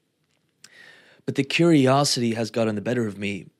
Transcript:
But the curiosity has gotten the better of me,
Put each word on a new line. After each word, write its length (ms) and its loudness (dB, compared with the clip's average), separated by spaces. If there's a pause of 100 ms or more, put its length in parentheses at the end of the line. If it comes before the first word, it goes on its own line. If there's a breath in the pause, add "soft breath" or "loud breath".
(1300 loud breath)
But 80 -6
the 100 -2
curiosity 920 2
has 160 -6
gotten 240 -2
the 60 -6
better 260 -2
of 100 -10
me, 300 -8 (120)